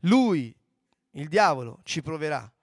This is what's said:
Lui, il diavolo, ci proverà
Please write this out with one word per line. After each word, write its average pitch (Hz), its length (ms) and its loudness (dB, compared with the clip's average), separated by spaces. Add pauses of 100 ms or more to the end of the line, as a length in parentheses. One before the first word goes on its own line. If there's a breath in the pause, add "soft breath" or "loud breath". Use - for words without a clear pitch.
Lui, 180 540 2 (580)
il 147 160 -10
diavolo, 147 560 0
ci - 180 -6
proverà 147 500 -8 (100)